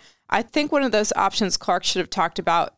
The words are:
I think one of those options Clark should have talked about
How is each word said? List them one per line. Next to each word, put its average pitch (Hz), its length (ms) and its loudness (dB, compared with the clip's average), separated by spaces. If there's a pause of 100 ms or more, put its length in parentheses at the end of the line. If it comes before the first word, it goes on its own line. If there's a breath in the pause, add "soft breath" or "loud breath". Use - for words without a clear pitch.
(300 soft breath)
I 208 120 2
think 294 320 -2
one 285 100 2
of 254 80 0
those 214 240 2
options 190 400 0
Clark 185 300 -2
should - 160 -2
have - 80 -4
talked 175 280 -2
about 170 400 0